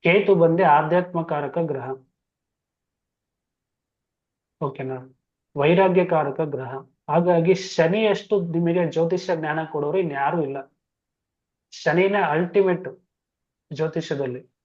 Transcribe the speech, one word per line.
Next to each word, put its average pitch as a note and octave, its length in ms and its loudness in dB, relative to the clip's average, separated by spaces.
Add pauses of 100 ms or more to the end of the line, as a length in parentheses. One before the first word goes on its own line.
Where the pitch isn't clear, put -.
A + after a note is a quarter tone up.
ಕೇತು F#3+ 320 4
ಬಂದು E3 300 4
ಆಧ್ಯಾತ್ಮಕಾರಕ D#3+ 960 0
ಗ್ರಹ, C3 300 -6 (2750)
ಓಕೆನಾ, C3 540 -10 (420)
ವೈರಾಗ್ಯಕಾರಕ E3+ 840 2
ಗ್ರಹ. C3 340 -6 (340)
ಹಾಗಾಗಿ E3+ 440 4
ಶನಿಯಷ್ಟು G3 880 0
ನಿಮಗೆ E3+ 500 0
ಜ್ಯೋತಿಷ್ಯ E3+ 440 0
ಜ್ಞಾನ D#3 240 -4 (120)
ಕೊಡೋರು D3+ 260 -2
ಇನ್ಯಾರೂ D#3 460 -2
ಇಲ್ಲ. C3+ 280 -8 (1000)
ಶನಿನೇ F#3+ 460 0
ಅಲ್ಟಿಮೇಟ್ F3 880 -2 (680)
ಜ್ಯೋತಿಷ್ಯದಲ್ಲಿ. C#3+ 800 -6 (120)